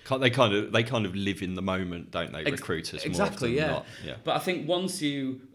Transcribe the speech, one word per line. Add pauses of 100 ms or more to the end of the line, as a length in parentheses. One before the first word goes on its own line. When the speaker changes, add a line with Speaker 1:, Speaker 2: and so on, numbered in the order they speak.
Speaker 1:
Can't
they
kind
of,
they
kind
of
live
in
the
moment,
don't
they?
Speaker 2:
Ex-,
Speaker 1:
Recruiters
more
Speaker 2:
exactly,
Speaker 1:
often
than
Speaker 2:
yeah.
Speaker 1:
not. (180)
Yeah. (100)
Speaker 2:
But
I
think
once
you, (120)